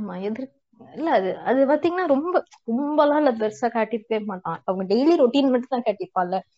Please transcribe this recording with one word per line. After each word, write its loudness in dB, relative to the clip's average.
ஆமா, -10
எதிர்-, -12
இல்ல, -4
அது, 0
அது 2
பாத்தீங்கன்னா 0
ரொம்ப 0
கும்பலா 2
இல்ல, 4
பெருசா -4
காட்டியிருக்கவே -4
மாட்டான். -8
அவங்க -2
டெய்லி 4
ரொட்டீன் 4
மட்டும் 0
தான் -2
காட்டியிருப்பான்ல. -4